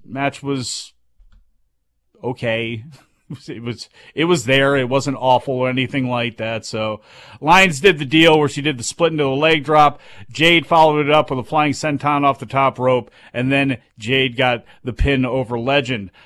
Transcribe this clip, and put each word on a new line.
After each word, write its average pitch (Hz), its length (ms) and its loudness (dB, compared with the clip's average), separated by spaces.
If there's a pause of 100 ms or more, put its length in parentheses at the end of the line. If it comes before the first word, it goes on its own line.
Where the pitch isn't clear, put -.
Match 139 380 -6
was 139 500 -8 (1300)
okay. 117 640 -6
<laughs> 151 60 -20 (540)
It 113 120 -14
was, 117 280 -10 (260)
it 160 120 0
was 175 180 0
there. 135 320 2
It 131 120 0
wasn't 135 300 -2
awful 127 360 0
or 127 140 -2
anything 127 400 -4
like 120 280 -4
that. 113 280 -6
So 110 360 -6 (400)
Lyons 170 400 4
did 185 180 4
the 151 60 -6
deal 156 340 4
where 147 100 2
she 143 140 -8
did 143 160 -4
the 113 60 -10
split - 260 0
into 156 140 -2
a 135 100 -2
leg 151 300 0
drop. 151 360 4 (300)
Jade 160 340 2
followed 156 400 4
it 139 60 -2
up 151 200 4
with 131 100 -2
a - 20 -10
flying 151 300 0
senton 143 520 -2
off 139 140 0
the 127 80 -12
top 135 320 0
rope, 123 320 0 (240)
and 127 160 -4
then 139 280 0 (200)
Jade 123 380 -2
got 123 280 0 (200)
the 127 80 -8
pin 139 340 0
over 120 320 -4
Legend. 120 540 -2 (140)